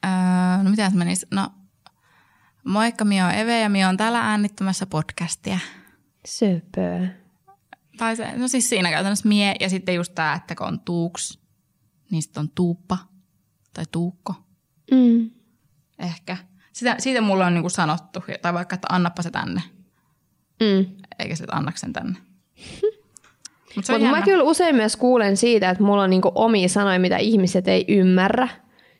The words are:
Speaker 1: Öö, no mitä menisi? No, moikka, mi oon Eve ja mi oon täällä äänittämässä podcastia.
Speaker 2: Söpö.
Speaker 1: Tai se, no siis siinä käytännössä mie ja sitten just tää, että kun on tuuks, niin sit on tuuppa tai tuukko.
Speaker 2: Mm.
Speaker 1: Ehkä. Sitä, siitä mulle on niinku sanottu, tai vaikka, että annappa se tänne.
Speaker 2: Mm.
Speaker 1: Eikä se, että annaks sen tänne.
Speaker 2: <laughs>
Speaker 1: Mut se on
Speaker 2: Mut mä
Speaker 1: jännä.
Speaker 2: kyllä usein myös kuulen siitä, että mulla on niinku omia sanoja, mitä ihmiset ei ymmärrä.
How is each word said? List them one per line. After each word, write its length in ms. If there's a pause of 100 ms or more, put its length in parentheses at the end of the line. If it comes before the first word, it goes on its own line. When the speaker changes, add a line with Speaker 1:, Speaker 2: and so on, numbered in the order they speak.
Speaker 1:
Öö, 580
no 80
mitä 240
menisi? 400
No, 140 (1160)
moikka, 400
mi 180
oon 120
Eve 260
ja 80
mi 160
oon 120
täällä 240
äänittämässä 640
podcastia. 720 (680)
Speaker 2:
Söpö. 800 (920)
Speaker 1:
Tai 180
se, 200
no 120
siis 200
siinä 220
käytännössä 380
mie 320
ja 80
sitten 260
just 200
tää, 200
että 200
kun 120
on 140
tuuks, 580 (720)
niin 120
sit 140
on 140
tuuppa 480 (760)
tai 180
tuukko. 420 (560)
Speaker 2:
Mm. 400 (680)
Speaker 1:
Ehkä. 380 (360)
Sitä, 260
siitä 220
mulle 240
on 100
niinku 140
sanottu, 560 (180)
tai 120
vaikka, 200
että 160
annappa 320
se 80
tänne. 320 (1000)
Speaker 2:
Mm. 260 (320)
Speaker 1:
Eikä 180
se, 80
että 120
annaks 240
sen 120
tänne. 280
Speaker 2:
<laughs> 1600
Speaker 1:
Mut 80
se 100
on 60
Speaker 2:
Mut 100
mä 60
Speaker 1:
jännä. 80
Speaker 2:
kyllä 180
usein 340
myös 200
kuulen 400
siitä, 340
että 140
mulla 180
on 80
niinku 240
omia 340
sanoja, 300
mitä 180
ihmiset 520
ei 200
ymmärrä. 600 (520)